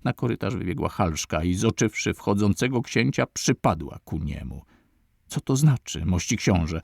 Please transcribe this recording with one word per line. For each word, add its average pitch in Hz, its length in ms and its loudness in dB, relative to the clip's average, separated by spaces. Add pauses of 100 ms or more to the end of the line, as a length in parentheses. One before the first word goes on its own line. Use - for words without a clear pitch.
Na 123 80 -2
korytarz 110 440 -2
wybiegła 90 320 -4
Halszka 85 560 -2
i, 90 100 2
zoczywszy 110 600 0
wchodzącego 104 680 0
księcia, 127 440 0
przypadła 82 800 -2
ku - 140 -8
niemu. 71 460 -6 (640)
Co - 140 -6
to 135 160 0
znaczy, 135 480 2
mości 87 320 0
książę? 82 480 2